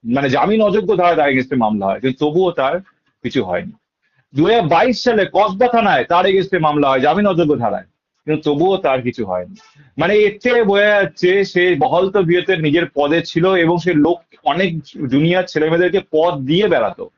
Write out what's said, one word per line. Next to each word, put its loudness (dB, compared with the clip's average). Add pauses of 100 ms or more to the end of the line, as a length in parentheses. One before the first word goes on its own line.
মানে 0
জামিন 2
অযোগ্য 2
ধারায় 2
তার 2
against-এ -2
মামলা 0
হয়, -2
কিন্তু -2
তবুও 0
তার -2 (420)
কিছু -2
হয়নি। -6 (640)
দু 2
হাজার 2
বাইশ 0
সালে 2
কসবা 0
থানায় 0
তার 0
against-এ 0
মামলা 0
হয় 2
জামিন 2
অযোগ্য 0
ধারায়, -4 (400)
কিন্তু -4
তবুও 0
তার -2
কিছু -6
হয়নি। -8 (440)
মানে 0
এর 2
থেকে 0
বোঝা 2
যাচ্ছে 0
সে 0
বহল 0
তবিয়তে 0
নিজের 0
পদে 0
ছিল 0
এবং 2
সে -2
লোক 0 (220)
অনেক -2
জুনিয়র 0
ছেলেমেয়েদেরকে 0 (100)
পদ 0
দিয়ে 0
বেড়াতো। -2